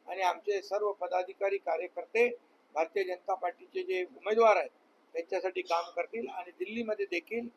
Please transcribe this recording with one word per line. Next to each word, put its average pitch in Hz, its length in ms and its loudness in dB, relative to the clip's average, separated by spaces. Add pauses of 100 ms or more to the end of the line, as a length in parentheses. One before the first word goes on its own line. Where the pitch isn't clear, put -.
(120)
आणि 185 100 -4
आमचे 185 400 0
सर्व 208 300 0
पदाधिकारी 185 640 0
कार्यकर्ते 180 720 0 (440)
भारतीय 165 300 0
जनता 180 300 -4
पार्टीचे 180 500 -6
जे 185 200 -2
उमेदवार 214 520 6
आहेत 147 140 0 (440)
त्यांच्यासाठी 180 480 -2
काम 170 340 0
करतील 226 340 -4
आणि 180 220 -10
दिल्लीमध्ये 214 540 -4
देखील 226 520 -4